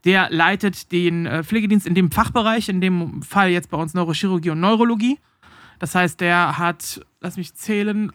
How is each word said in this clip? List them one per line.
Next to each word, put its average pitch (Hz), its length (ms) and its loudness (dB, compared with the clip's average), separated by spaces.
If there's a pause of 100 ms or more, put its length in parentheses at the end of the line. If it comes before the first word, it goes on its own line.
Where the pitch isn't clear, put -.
Der 185 260 4
leitet 185 600 0
den, 170 360 0
äh, 151 180 -4
Pflegedienst 214 420 2
in 175 80 0
dem 185 160 4
Fachbereich, 226 580 0
in 185 120 -2
dem 180 420 -2
Fall 196 280 2
jetzt 175 200 -2
bei 170 80 -6
uns 160 160 -6
Neurochirurgie 175 560 -2
und 156 80 -2
Neurologie. 226 640 2 (580)
Das - 160 -8
heißt, 180 260 0
der 175 380 2
hat, 170 420 -4 (200)
lass 180 160 -10
mich 180 180 -10
zählen 208 600 -4